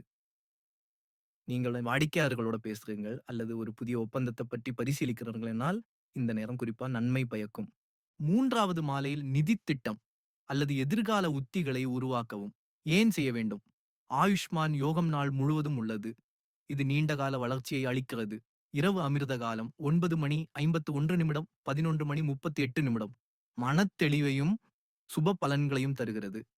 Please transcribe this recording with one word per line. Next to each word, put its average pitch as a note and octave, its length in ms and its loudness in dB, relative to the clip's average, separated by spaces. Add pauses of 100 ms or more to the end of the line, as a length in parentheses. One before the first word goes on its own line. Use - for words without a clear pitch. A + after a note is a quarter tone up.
(1500)
நீங்கள் B2 340 -2
வாடிக்கையாளர்களோட B2 760 0
பேசுறீங்க G#2+ 520 -6 (160)
அல்லது A2+ 320 -6
ஒரு A2 160 -6
புதிய A#2+ 260 -4
ஒப்பந்தத்தை A#2+ 460 -2
பற்றி B2 260 -6
பரிசீலிக்கிறீர்கள் A#2 800 -2
என்னால், C#3+ 280 -2 (360)
இந்த A#2+ 180 0
நேரம் A2 260 -4
குறிப்பா A#2 280 -4
நன்மை B2+ 380 0
பயக்கும். G#2+ 440 -6 (500)
மூன்றாவது G3+ 640 2
மாலையில் C#3 420 -2
நிதி D3+ 380 4
திட்டம் A#2 360 -4 (500)
அல்லது C#3+ 280 0
எதிர்கால G3+ 520 2
உத்திகளை C3+ 560 -2
உருவாக்கவும். B2 680 -2 (320)
ஏன் G3 260 6
செய்ய C3+ 200 0
வேண்டும்? A2 320 -2 (460)
ஆயுஷ்மான் D#3+ 640 2
யோகம் D#3+ 360 2
நாள் C#3+ 220 0
முழுவதும் D3 460 2
உள்ளது. A2 320 -4 (600)
இது C#3 160 0
நீண்டகால C#3 520 2
வளர்ச்சியை C3 480 -2
அளிக்கிறது. B2 500 -2 (380)
இரவு F3+ 280 2
அமிர்த C#3 360 0
காலம் A2+ 400 -4
ஒன்பது E3 400 2
மணி D3 200 0 (140)
ஐம்பத்து D#3 420 0
ஒன்று D#3 240 2
நிமிடம், D#3+ 300 0 (140)
பதினொன்று D#3 440 0
மணி D3 160 0
முப்பத்தி D3 400 -2
எட்டு C3 200 0
நிமிடம். A2+ 320 0 (440)
மனத்தெளிவையும் D3 960 2 (560)
சுப E3 240 2
பலன்களையும் C#3 600 0
தருகிறது. G#2+ 460 -4 (180)